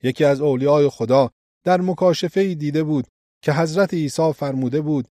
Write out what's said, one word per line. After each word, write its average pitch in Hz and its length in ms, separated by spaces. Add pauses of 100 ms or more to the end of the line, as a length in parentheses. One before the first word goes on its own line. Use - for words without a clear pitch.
یکی 127 200
از 143 180
اولیای 143 480
خدا 123 400 (340)
در 180 180
مکاشفه‌ای 180 720
دیده 151 280
بود 151 240 (340)
که 151 120
حضرت 165 400
عیسی 160 400
فرموده 131 480
بود 147 320